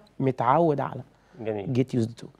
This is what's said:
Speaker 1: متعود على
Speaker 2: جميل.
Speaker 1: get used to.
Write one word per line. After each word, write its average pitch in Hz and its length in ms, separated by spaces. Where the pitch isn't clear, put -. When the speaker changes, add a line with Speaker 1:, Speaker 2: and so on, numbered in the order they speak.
Speaker 1:
متعود 139 600
على 127 220
Speaker 2:
جميل. 107 380
Speaker 1:
get 127 220
used 113 240
to. - 40